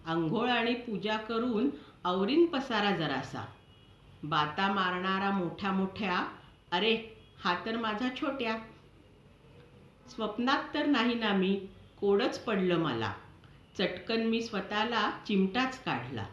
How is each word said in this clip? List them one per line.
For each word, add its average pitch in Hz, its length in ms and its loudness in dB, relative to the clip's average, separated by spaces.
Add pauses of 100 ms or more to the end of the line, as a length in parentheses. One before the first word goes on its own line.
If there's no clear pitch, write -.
अंघोळ 170 440 0
आणि 240 240 2
पूजा 214 440 -4
करून 233 520 0 (340)
आवरीन 202 420 4
पसारा 240 460 0
जरासा. 135 540 -2 (800)
बाता 156 500 2
मारणारा 190 580 0
मोठ्या 190 400 -2
मोठ्या, 190 540 0 (460)
अरे 214 240 4 (480)
हा 175 100 2 (120)
तर 226 120 -2
माझा 226 320 -2 (120)
छोट्या. 254 360 -2 (1500)
स्वप्नात 247 680 -2
तर 294 120 0
नाही 240 300 4
ना 220 180 2
मी, 190 220 4 (440)
कोडच 202 400 4
पडलं 185 380 2
मला. 113 360 0 (640)
चटकन 226 500 -2
मी 226 140 2
स्वतःला 214 680 -2 (180)
चिमटाच 214 560 2
काढला. 123 500 -4